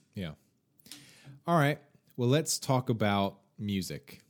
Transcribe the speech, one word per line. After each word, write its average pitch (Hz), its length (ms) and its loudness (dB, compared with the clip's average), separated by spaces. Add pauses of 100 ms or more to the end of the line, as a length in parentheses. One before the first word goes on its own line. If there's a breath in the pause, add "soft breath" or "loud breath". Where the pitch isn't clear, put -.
(160)
Yeah. 87 160 -8 (1120 loud breath)
All 170 120 2
right. 147 220 2 (380)
Well, 120 120 2
let's 147 300 2
talk 131 300 0
about 101 500 0 (200)
music 98 720 -6